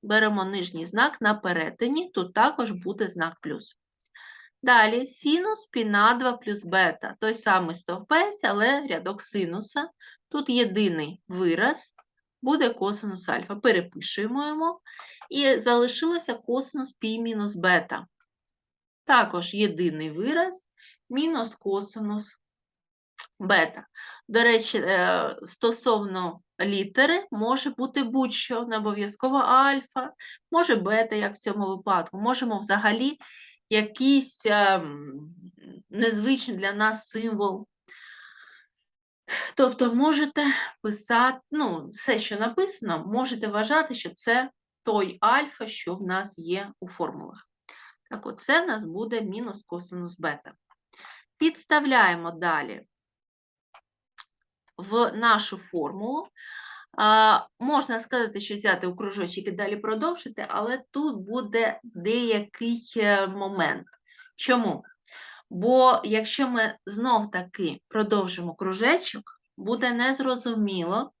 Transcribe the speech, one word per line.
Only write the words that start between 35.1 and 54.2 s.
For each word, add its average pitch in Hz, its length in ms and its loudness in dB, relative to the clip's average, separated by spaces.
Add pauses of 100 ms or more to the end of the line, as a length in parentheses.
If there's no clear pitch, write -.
незвичний 226 640 0
для 196 160 -2
нас 214 360 -2
символ. 214 580 -4 (1900)
Тобто 254 380 4
можете 294 520 2 (360)
писати, 240 560 0 (120)
ну, 196 380 -4
все, 233 300 -2
що 214 180 -6
написано, 220 680 -2
можете 226 420 -2
вважати, 247 460 0
що - 200 -10
це 254 360 0 (320)
той 202 380 0
альфа, 262 460 2
що 180 280 -8
в 196 80 -10
нас 190 360 -6
є 185 420 -6
у 185 80 -12
формулах. - 600 -10 (640)
Так 214 160 -12
от, - 140 -12
це 302 200 2
в 370 60 -2
нас 214 180 -4
буде 220 360 -6
мінус 214 420 -8
косинус 175 560 -12
бета. 156 340 -8 (880)
Підставляємо 254 920 2
далі 160 560 -4 (1900)